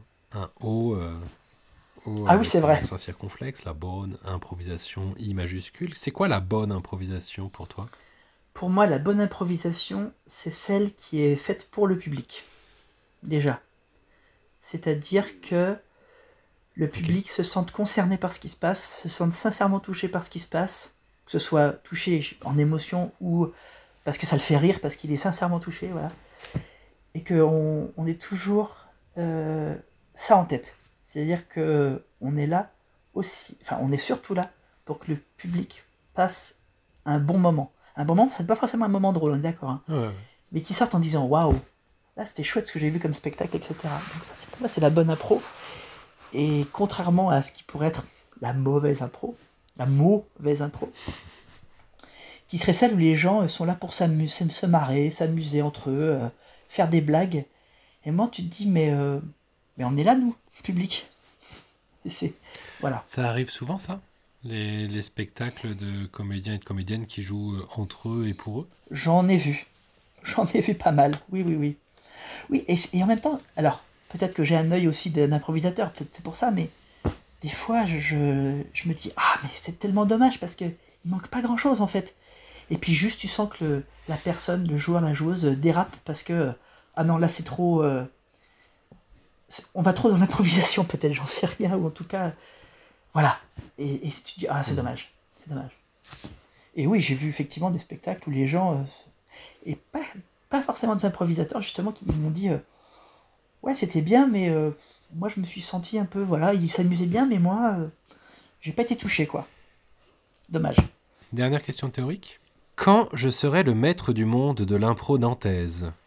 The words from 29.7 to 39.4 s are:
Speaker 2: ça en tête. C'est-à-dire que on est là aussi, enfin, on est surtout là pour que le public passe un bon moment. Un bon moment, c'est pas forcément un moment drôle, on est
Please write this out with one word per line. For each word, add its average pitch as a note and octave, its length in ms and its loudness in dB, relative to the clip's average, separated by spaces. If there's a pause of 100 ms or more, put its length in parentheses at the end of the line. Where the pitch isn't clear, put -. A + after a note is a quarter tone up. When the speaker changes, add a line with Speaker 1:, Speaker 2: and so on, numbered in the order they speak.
Speaker 2:
ça - 220 4
en F3 80 6
tête. - 320 -4 (260)
C'est-à-dire D#3+ 460 -4
que D3 560 0 (160)
on C#3+ 160 -2
est C#3+ 100 0
là F3 240 0 (440)
aussi, - 480 -4
enfin, - 180 -6
on C3+ 120 0
est C#3+ 40 2
surtout A3 380 -4
là F3+ 160 -2 (340)
pour D3+ 140 -8
que - 140 -8
le D3 60 -4 (180)
public - 480 -6 (300)
passe - 440 0 (460)
un D3 140 2
bon D#3+ 200 2
moment. E3 340 4 (240)
Un D3 80 -2
bon E3 100 2
moment, F#3+ 220 6
c'est E3+ 100 -4
pas A3 100 2
forcément A#3 280 0
un G#3 40 0
moment G3 240 4
drôle, D#3 200 2
on C#3+ 40 2
est C#3+ 40 0